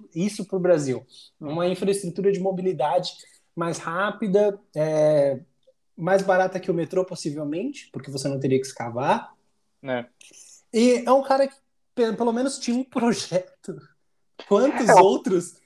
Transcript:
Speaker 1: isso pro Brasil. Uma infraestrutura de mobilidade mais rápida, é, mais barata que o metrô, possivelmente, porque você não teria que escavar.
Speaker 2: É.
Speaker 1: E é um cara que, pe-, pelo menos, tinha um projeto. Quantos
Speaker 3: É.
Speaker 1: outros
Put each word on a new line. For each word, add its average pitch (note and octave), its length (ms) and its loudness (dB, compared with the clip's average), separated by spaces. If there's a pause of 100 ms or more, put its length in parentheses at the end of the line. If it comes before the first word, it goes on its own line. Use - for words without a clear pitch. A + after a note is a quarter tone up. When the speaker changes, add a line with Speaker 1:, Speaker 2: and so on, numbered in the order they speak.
(140)
Speaker 1:
isso G3 320 -4
pro F#3 140 -4
Brasil. C#3+ 420 2 (380)
Uma E3 260 -4
infraestrutura F#3+ 640 -2
de F#3 100 0
mobilidade F3+ 720 -2 (420)
mais E3+ 220 -4
rápida, G3+ 800 0 (160)
é, D3+ 640 2 (560)
mais F#3 260 2
barata F#3 380 2
que F#3+ 100 -6
o E3+ 40 0
metrô, F3 300 -2
possivelmente, E3 880 -8
porque C3+ 180 -12
você C3+ 180 -6
não C#3 120 -4
teria C3 200 2
que C3 60 -8
escavar. B2+ 640 -4 (500)
Speaker 2:
É. B2 220 -6 (680)
Speaker 1:
E B3 340 2
é B3 60 4
um C#4 100 4
cara C#4 260 2
que, - 60 -20 (400)
pe-, A3+ 200 0
pelo A#3 180 -2
menos, C4 260 -4
tinha A#3+ 180 -4
um C4 80 -2
projeto. - 920 -4 (720)
Quantos A#3+ 400 2
Speaker 3:
É. A#3+ 60 8
Speaker 1:
outros F#3 720 4